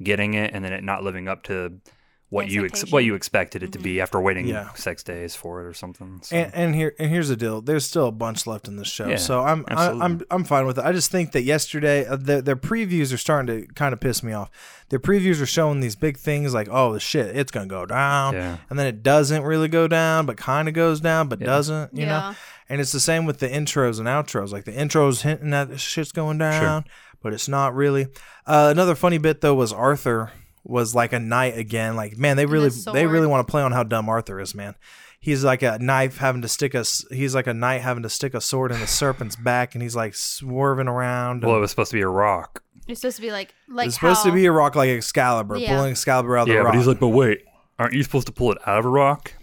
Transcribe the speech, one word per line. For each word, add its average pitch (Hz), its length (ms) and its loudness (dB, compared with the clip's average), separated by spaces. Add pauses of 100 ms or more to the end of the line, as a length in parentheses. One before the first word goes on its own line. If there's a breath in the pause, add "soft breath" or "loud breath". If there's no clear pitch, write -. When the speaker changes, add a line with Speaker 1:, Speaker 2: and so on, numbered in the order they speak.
Speaker 1:
getting 101 340 0
it, 107 180 -2
and 98 100 -8
then 92 100 -6
it 95 100 -8
not 98 200 -4
living 92 240 -6
up 95 160 -8
to 90 300 -8 (560 soft breath)
what 98 200 -4
you 101 140 0
ex-, - 300 -6
what 139 100 4
you 113 100 2
Speaker 2:
Expectation. - 40 -2
Speaker 1:
expected 92 460 -4
it 92 100 -10
to 92 60 -12
be 90 160 -4
Speaker 2:
Mm-hmm. 92 80 0
Speaker 1:
after 92 180 -2
waiting 95 260 0
Speaker 3:
Yeah. 104 280 -8
Speaker 1:
six - 280 -10
days 85 320 -12
for 87 240 -14
it 87 60 -14
or 87 80 -14
something. 92 500 -16
So. - 140 -10
Speaker 3:
And, 165 180 -4
and 170 200 0
here, 156 220 -2
and 151 140 -2
here's 165 160 0
the 131 80 0
deal. 110 240 -4
There's 143 260 0
still 151 220 2
a 117 60 -2
bunch 113 340 -6
left 110 220 -8
in 101 80 -12
this 101 100 -10
show, - 220 -6
Speaker 1:
Yeah, - 80 0
Speaker 3:
so 127 240 0
I'm, 156 260 0
I, - 60 -6
Speaker 1:
absolutely. 160 320 0
Speaker 3:
I'm, 170 160 -2 (100)
I'm 180 140 0
fine 135 200 2
with 127 120 -2
it. 123 80 -2
I 165 80 2
just 180 180 -2
think 175 220 -2
that 135 80 2
yesterday, 147 640 0
uh, 127 100 -4
the, 135 260 0
their 135 140 0
previews 175 580 0
are 120 40 -2
starting 123 500 -2
to - 60 -20
kinda 135 240 -2
piss 123 260 -2
me 117 80 -6
off. 104 180 -6 (380 loud breath)
Their 135 120 -2
previews 185 420 4
are 135 40 0
showing 147 360 2
these 113 160 -4
big 151 200 0
things 147 360 -2
like, 107 180 -2
"Oh, 123 220 2
the 104 80 -4
shit, 113 340 -2
it's 135 160 -2
gonna 101 160 -6
go 92 180 -8
down," 139 500 0
Speaker 1:
Yeah. 90 220 -4 (120)
Speaker 3:
and 135 100 -4
then 139 80 0
it 110 160 -6
doesn't 147 400 4
really 156 240 0
go 165 220 2
down, 160 360 2
but 120 160 -4
kinda 151 300 0
goes 160 300 2
down, 160 260 2
but 110 140 -6
Speaker 1:
Yeah. 113 60 -4
Speaker 3:
doesn't, 147 460 0
you 147 120 -4
know? 151 60 0
Speaker 2:
Yeah. 196 220 -4 (360 loud breath)
Speaker 3:
And 139 100 -4
it's 135 140 -2
the 139 80 -2
same 165 240 2
with 147 140 -4
the 131 100 -2
intros 135 500 0
and 113 80 -6
outros. 120 460 -2
Like, 101 100 -10
the 107 100 -14
intro's 139 500 2
hinting 151 260 -2
that 139 320 -2
shit's - 320 -6
going 156 260 -4
Speaker 1:
Sure. 156 100 0
Speaker 3:
down, 156 360 0 (360 loud breath)
but 107 120 -6
it's 107 160 -6
not 139 260 0
really. 139 320 2 (400 loud breath)
Uh, 147 240 8
another 175 240 4
funny 175 220 2
bit, 156 240 0
though, 147 140 6
was 117 180 2
Arthur 117 580 0 (320 loud breath)
was 120 300 -2
like 117 180 2
a 123 80 0
knight 117 380 0
again. 113 380 -4
Like, 107 240 -8
man, 139 180 2
they 139 60 4
Speaker 2:
And 147 80 0
Speaker 3:
really, 151 180 4
Speaker 2:
the 117 220 -4
Speaker 3:
they 143 160 4
really 160 160 4
Speaker 2:
sword. 151 80 4
Speaker 3:
wanna 131 140 4
play 147 180 0
on 127 80 0
how 123 100 2
dumb 110 260 -2
Arthur 110 320 -4
is, 95 140 -10
man. 101 220 -12 (440 loud breath)
He's 139 240 0
like 131 200 2
a 113 160 0
knife 131 380 0
having 127 260 -2
to 117 40 -6
stick 131 280 -2
a 123 40 0
s-, - 300 -2
he's 131 240 -2
like 127 140 0
a 120 60 -2
knight 123 280 -2
having 123 220 -4
to 110 60 -8
stick 131 260 -6
a 110 60 -6
sword 131 300 -2
in 117 80 -4
the - 60 -6
serpent's 131 500 -2
back, 123 380 0
and 120 80 -6
he's, 117 140 -6
like, 113 180 -4
swerving 135 760 -2
around. 123 540 -2
Speaker 1:
Well, 117 120 4
it - 20 6
Speaker 3:
And 107 60 4
Speaker 1:
was 101 100 0
supposed - 200 -2
to 113 60 -2
be 104 60 2
a 95 40 2
rock. 95 540 0 (260)
Speaker 2:
It's 240 140 -10
supposed 254 140 -4
to 208 80 -14
be 226 80 -6
like, 202 240 -10 (140)
like 240 180 -2
Speaker 3:
it's 120 80 -2
supposed 180 260 4
to 202 80 4
Speaker 2:
how 175 60 4
Speaker 3:
be 185 100 6
a 175 60 6
rock, 147 240 4
like 135 160 4
Excalibur, 117 680 0
Speaker 2:
Yeah. - 180 0
Speaker 3:
pulling 139 160 2
Excalibur 123 460 2
out 120 60 6
of 117 60 2
the 113 40 6
Speaker 1:
Yeah, 107 60 6
Speaker 3:
rock. 113 140 6
Speaker 1:
but 117 40 4
he's 123 100 4
like, 131 120 4
"But 123 100 4
wait, 113 340 4 (340)
aren't 120 160 0
you 139 100 2
supposed 127 240 -2
to - 60 -10
pull 120 180 2
it 95 140 -2
out 104 140 4
of 113 60 2
a 127 40 0
rock?" 139 540 2